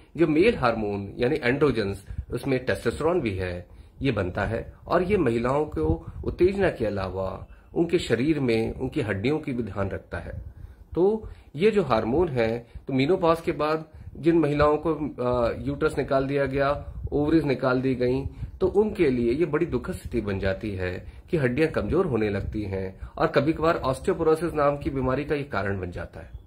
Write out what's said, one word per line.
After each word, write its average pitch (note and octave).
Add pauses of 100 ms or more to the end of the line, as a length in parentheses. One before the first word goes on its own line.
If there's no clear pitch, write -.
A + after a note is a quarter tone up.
(160)
जो E3
मेल E3+
हार्मोन G#2
यानी B2+
androgens, A#2+ (240)
उसमें B2+
testosterone D3
भी A#2
है, F2+ (260)
ये C3
बनता G2+
है A2 (140)
और F3
ये G3
महिलाओं C3
को D#3 (120)
उत्तेजना F#3+
के A2+
अलावा F#2+ (280)
उनके E3+
शरीर C#3
में A2+
उनकी C3
हड्डियों G#2+
की D3+
भी A#2+
ध्यान G2
रखता F2+
है। - (520)
तो G#3 (280)
ये G3
जो G3+
हार्मोन B2+
है, A#2+ (200)
तो C#3
menopause E3
के E3+
बाद D3+ (280)
जिन E3
महिलाओं D3
को, D#3
अ, B2
uterus C#3+
निकाल C3+
दिया C#3
गया, C#3 (180)
ovaries D3
निकाल C3
दी C3
गई, B2+ (340)
तो F#3+
उनके F#3+
लिए A#2+
ये D#3+
बड़ी D#3
दुखद B2+
स्थिति -
बन G2+
जाती F#2+
है F#2 (180)
कि F3
हड्डियां C#3+
कमजोर A#2
होने G#2+
लगती G2+
हैं F#2+ (180)
और D3+
कभी-कभार D#3
osteoporosis D#3+
नाम C#3+
की D3
बीमारी C3
का D#3
ये C#3+
कारण G2
बन F2+
जाता E2+
है। D#2 (160)